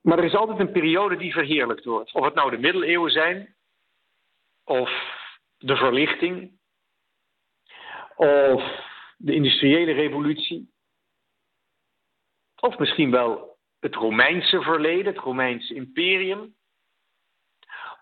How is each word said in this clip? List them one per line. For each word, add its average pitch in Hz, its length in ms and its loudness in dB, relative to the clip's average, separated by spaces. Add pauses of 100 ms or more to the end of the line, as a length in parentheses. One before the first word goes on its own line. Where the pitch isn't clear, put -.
Maar 165 180 4
er 175 60 4
is 196 100 -2
altijd 214 240 0
een 190 140 0
periode 175 440 0
die 170 160 -8
verheerlijkt 139 520 -2
wordt. 113 280 -4
Of 143 120 -2
het 143 100 0
nou 143 160 2
de 117 80 -6
middeleeuwen 170 520 0
zijn, 175 460 -2 (1080)
of 127 260 0 (680)
de 131 180 -2
verlichting, 151 840 0 (1600)
of 139 460 4 (540)
de 147 180 -4
industriële 143 580 4
revolutie, 147 840 -4 (1900)
of 247 180 0
misschien 147 320 0
wel 120 480 0 (220)
het - 140 -6
Romeinse 131 680 2
verleden, 165 520 0
het - 80 -14
Romeinse 127 520 -4
imperium, 185 800 -4 (1500)